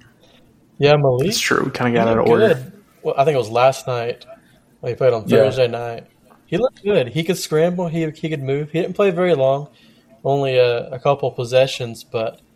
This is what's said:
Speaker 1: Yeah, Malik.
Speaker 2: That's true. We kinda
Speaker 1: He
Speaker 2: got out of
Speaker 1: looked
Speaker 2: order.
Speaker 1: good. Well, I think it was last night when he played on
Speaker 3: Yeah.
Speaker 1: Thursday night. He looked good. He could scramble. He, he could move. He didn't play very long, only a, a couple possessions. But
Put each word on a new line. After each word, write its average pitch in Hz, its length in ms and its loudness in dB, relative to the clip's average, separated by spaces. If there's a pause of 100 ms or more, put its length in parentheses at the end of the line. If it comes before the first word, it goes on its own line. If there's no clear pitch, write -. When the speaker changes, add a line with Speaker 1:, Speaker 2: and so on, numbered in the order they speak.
(800)
Speaker 1:
Yeah, 143 180 4
Malik. 139 300 2
Speaker 2:
That's 226 140 -4
true. - 240 0
We 131 60 -4
kinda 123 200 -2
Speaker 1:
He 117 40 -2
Speaker 2:
got 117 140 2
out 113 100 2
of 110 80 2
Speaker 1:
looked 113 40 4
Speaker 2:
order. 165 240 4
Speaker 1:
good. - 180 -8 (300)
Well, 156 160 -4
I 139 60 4
think 151 100 2
it 135 40 2
was 110 120 -4
last 127 360 2
night 120 380 -6 (560)
when 120 120 -6
he 107 40 -6
played 131 160 4
on 110 160 -4
Speaker 3:
Yeah. 117 100 4
Speaker 1:
Thursday 120 300 2
night. 117 380 -8 (400)
He 160 100 -6
looked 247 260 -4
good. 180 260 0
He 160 160 -6
could 175 120 -2
scramble. 175 520 -2
He, 165 220 -4
he 156 200 -8
could 151 120 -6
move. 139 280 -4
He 160 100 -2
didn't 185 160 -6
play 202 140 2
very 175 240 0
long, 135 340 0 (560)
only 135 320 0
a, 120 320 2
a 127 100 -12
couple 139 320 0
possessions. 123 760 0
But 113 360 -6 (160)